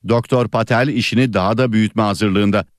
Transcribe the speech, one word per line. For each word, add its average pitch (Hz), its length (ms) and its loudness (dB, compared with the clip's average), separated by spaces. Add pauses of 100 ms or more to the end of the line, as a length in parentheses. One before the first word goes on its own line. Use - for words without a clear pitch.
Doktor 117 400 0
Patel 117 400 0
işini 120 440 0
daha 98 260 0
da 127 140 0
büyütme 110 300 0
hazırlığında. 101 640 0 (140)